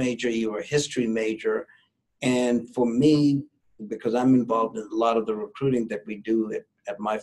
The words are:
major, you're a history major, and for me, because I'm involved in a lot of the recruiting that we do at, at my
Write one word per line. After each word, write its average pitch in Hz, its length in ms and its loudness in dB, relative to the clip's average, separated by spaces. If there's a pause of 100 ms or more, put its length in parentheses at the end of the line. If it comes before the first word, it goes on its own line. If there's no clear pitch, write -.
major, 123 260 -2
you're 110 300 -2
a - 160 -10
history 117 320 -2 (140)
major, 110 340 -2 (680)
and 123 340 2 (180)
for 123 120 2
me, 143 560 4 (500)
because 110 280 -4
I'm 131 220 6
involved 113 380 0
in 107 100 -10
a 110 140 -2
lot 113 140 4
of 107 80 0
the 110 100 -2 (100)
recruiting 127 420 0
that 107 200 -8
we 107 80 -8 (160)
do 113 40 4 (200)
at, - 80 -10 (260)
at 101 80 -10 (100)
my 107 140 -2